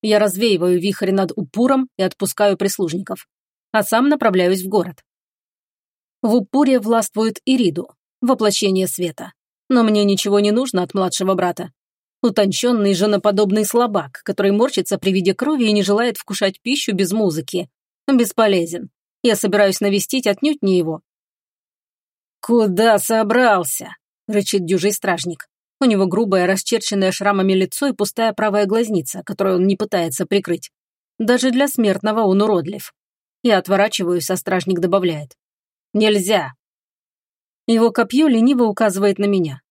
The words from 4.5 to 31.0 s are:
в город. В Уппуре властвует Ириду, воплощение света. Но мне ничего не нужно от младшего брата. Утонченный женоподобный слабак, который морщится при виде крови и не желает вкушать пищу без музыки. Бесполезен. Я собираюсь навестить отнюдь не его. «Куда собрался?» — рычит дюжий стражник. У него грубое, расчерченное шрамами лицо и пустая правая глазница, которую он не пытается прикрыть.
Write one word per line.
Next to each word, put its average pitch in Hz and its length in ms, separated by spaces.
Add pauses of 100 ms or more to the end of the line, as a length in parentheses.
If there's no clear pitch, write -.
в 190 60
город. 175 360 (1160)
В 220 120
Уппуре 262 460
властвует 220 640
Ириду, 208 460 (300)
воплощение 202 680
света. 180 460 (360)
Но 254 140
мне 214 220
ничего 202 360
не 208 120
нужно 233 300
от - 120
младшего 190 400
брата. 180 380 (500)
Утонченный 208 720
женоподобный 208 680
слабак, 208 600
который - 280
морщится 202 460
при 196 140
виде 185 220
крови 269 300
и 214 80
не 208 100
желает 202 340
вкушать - 440
пищу 262 320
без 185 200
музыки. 180 580 (400)
Бесполезен. 202 800 (320)
Я 226 140
собираюсь 196 440
навестить 202 460
отнюдь 285 360
не 190 160
его. 160 240 (1400)
«Куда 220 580
собрался?» — 214 1000 (300)
рычит 202 380
дюжий 180 280
стражник. 175 580 (320)
У 269 40
него 196 200
грубое, 185 400
расчерченное 196 640
шрамами 196 440
лицо 190 320
и 269 80
пустая 220 400
правая 208 320
глазница, 208 580
которую 190 320
он 180 100
не 196 100
пытается 175 500
прикрыть. 175 440 (480)